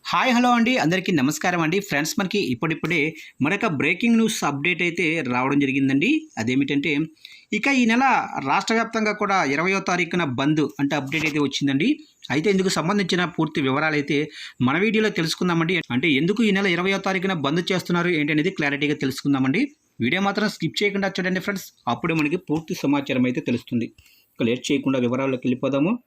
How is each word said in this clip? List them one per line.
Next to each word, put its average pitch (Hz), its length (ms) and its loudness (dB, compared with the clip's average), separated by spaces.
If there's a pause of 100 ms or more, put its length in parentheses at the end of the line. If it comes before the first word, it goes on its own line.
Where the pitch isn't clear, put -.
(120)
హాయ్, 208 240 2
హలో 247 200 4
అండి, 233 160 2 (100)
అందరికీ 185 360 0
నమస్కారం 165 460 0
అండి. 165 140 0 (100)
ఫ్రెండ్స్, 151 300 -2
మనకి 196 220 -2 (120)
ఇప్పుడిప్పుడే 160 460 -2 (460)
మరొక 202 220 0 (120)
బ్రేకింగ్ 185 400 2
న్యూస్ 220 180 2 (120)
అప్‌డేట్ 156 380 -2
అయితే 170 200 -2 (280)
రావడం 135 280 2
జరిగిందండి. 135 480 2 (300)
అదేమిటంటే, 139 520 0 (680)
ఇక 277 100 -2
ఈ 254 220 2
నెల 247 140 4 (440)
రాష్ట్ర 190 260 0
వ్యాప్తంగా 220 460 0
కూడా 196 180 2 (160)
ఇరవయో 190 340 0
తారీఖున 175 360 0 (160)
బంద్ 151 220 2 (180)
అంటే 143 200 0
అప్‌డేట్ 151 280 -4
అయితే 151 180 -2
వచ్చిందండి. 139 420 0 (420)
అయితే 156 240 2
ఇందుకు 190 240 2
సంబంధించిన 180 460 0 (120)
పూర్తి 156 320 -2
వివరాలు 147 320 0
అయితే 143 180 0 (500)
మన 143 160 2
వీడియోలో 214 340 2
తెలుసుకుందామండి. 165 600 0 (180)
అంటే 160 140 2 (100)
ఎందుకు 208 280 2
ఈ 196 100 4
నెల 196 180 2
ఇరవయో 190 320 0
తారీఖున 190 280 -2 (100)
బంద్ 160 260 0
చేస్తున్నారు 175 480 0
ఏంటి 151 160 0
అనేది 165 240 0
క్లారిటీగా 143 460 0
తెలుసుకుందామండి. 135 560 0 (380)
వీడియో 151 280 2
మాత్రం 202 200 0
స్కిప్ - 340 -4
చేయకుండా 196 360 0
చూడండి 185 300 -2
ఫ్రెండ్స్, 196 200 -6 (200)
అప్పుడే 165 340 -2
మనకి 151 260 0
పూర్తి 160 360 -4
సమాచారం 139 460 2
అయితే 123 200 -4
తెలుస్తుంది. 117 380 -2 (500)
ఇక - 40 0
లేట్ 120 280 0
చేయకుండా 135 360 0
వివరాల్లోకి 131 420 -2
వెళ్ళిపోదాము. 139 440 0 (140)